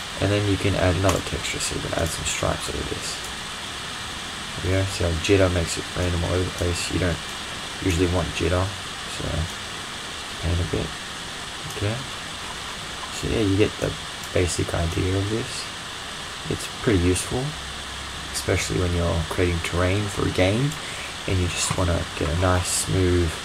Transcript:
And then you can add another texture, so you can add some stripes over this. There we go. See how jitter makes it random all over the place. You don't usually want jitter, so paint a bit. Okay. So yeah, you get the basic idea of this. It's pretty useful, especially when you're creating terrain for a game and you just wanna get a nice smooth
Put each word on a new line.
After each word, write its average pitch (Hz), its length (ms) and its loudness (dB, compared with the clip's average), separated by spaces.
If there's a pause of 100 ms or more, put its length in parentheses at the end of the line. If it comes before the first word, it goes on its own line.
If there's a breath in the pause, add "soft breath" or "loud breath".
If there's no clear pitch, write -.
(200)
And 98 120 4
then 101 180 4
you 95 80 4
can 98 180 2
add 92 200 4
another 92 240 4
texture, - 400 -4
so - 160 -2
you 80 60 -4
can - 180 -4
add 78 100 2
some - 160 -4
stripes - 440 0
over - 200 -4
this. - 260 -6 (1500)
There 87 80 2
we 95 60 4
go. 95 140 4
See - 120 0
how 87 80 4 (100)
jitter 95 320 6
makes 82 240 0
it - 60 -4 (140)
random 87 260 2
all 80 100 0
over 90 100 2
the 92 80 -2
place. 87 400 0
You 85 80 2
don't 80 180 2 (680)
usually 90 240 4
want 87 280 2
jitter, 90 300 4 (520)
so - 60 -4 (1160)
paint 85 180 2
a 82 120 0
bit. 110 160 0 (880)
Okay. 107 200 0 (1200)
So - 80 -2
yeah, 117 140 2
you 98 160 4
get - 220 4
the - 120 0 (420)
basic 92 400 2
idea 92 420 2
of 98 140 0
this. 113 340 -4 (840)
It's - 180 -4 (140)
pretty 104 180 4
useful, 92 440 2 (920)
especially 101 460 0
when 90 160 2
you're 85 340 2
creating 87 300 2
terrain 92 480 2
for - 200 0
a 95 40 0
game 107 400 4 (560 loud breath)
and 98 100 2
you 90 100 4
just - 300 0
wanna 87 240 4 (160)
get 80 120 2
a 80 100 2
nice 92 280 4
smooth 90 640 4 (160)